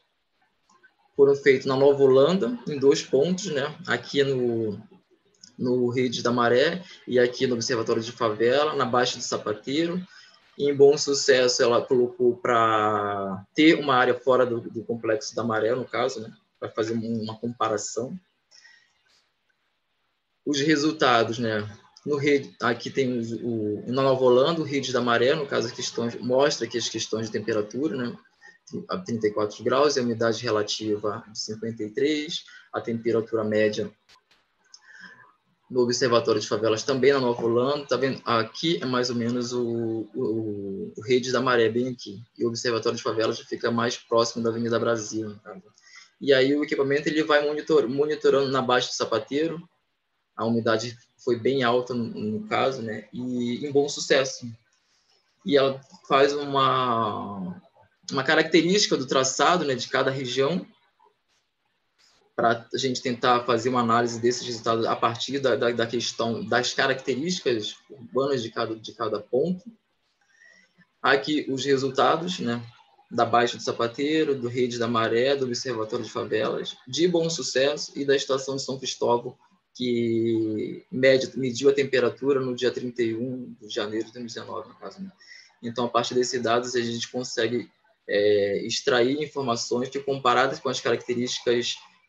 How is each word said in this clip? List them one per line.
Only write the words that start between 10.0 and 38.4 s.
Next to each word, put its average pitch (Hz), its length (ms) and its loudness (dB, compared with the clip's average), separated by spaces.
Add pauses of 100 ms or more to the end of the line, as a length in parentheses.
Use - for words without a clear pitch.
Em 143 160 2
Bom 139 240 8
Sucesso, 127 640 4
ela 117 180 4
colocou 123 560 2
pra 104 1080 0 (100)
ter 156 240 6
uma 139 160 0
área 123 200 4
fora 127 300 4
do, 117 160 -2
do 113 220 -10
Complexo 113 520 -4
da 117 80 -2
Maré, 110 320 0
no 131 100 -4
caso, 120 360 -4
né? 113 120 -14 (280)
Pra 107 80 -8
fazer 113 240 -4
uma, 113 140 -4
uma 113 320 -4
comparação. 120 800 -4 (2250)
Os 143 160 -2
resultados, 135 800 2
né? 107 280 -2 (380)
No 143 120 -2
Rede, 139 440 0
aqui 120 300 -2
tem 127 260 0
os, 113 160 -4
o, 107 540 -4
na 131 160 0
Nova 131 200 4
Holanda, 135 380 6
o 156 40 -2
Redes 131 280 -4
da 123 80 2
Maré, 120 340 4
no 147 120 -2
caso, 117 220 -2
as - 40 -8
questões, 117 480 -6
mostra 131 460 2
aqui 117 100 -8
as 113 120 -4
questões 110 380 -4
de 107 60 -8
temperatura, 117 640 -4
né? 120 200 -6 (720)
A 92 80 -4
trinta 110 300 -4
e 104 40 4
quatro 104 320 -4
graus, 139 360 2
a 123 40 0
umidade 113 400 0
relativa 107 880 -2
de 107 80 -12
cinquenta 113 440 -8
e 104 80 -8
três, 151 540 -4 (280)
a 113 80 -4
temperatura 113 640 -2
média 107 460 0 (1800)
no 127 100 0
Observatório 117 600 2
de - 80 -8
Favelas 110 340 0
também 131 300 4
na 139 80 2
Nova 120 240 0
Holanda, 127 420 0
tá 127 100 0
vendo? 131 280 -2
Aqui 117 580 -2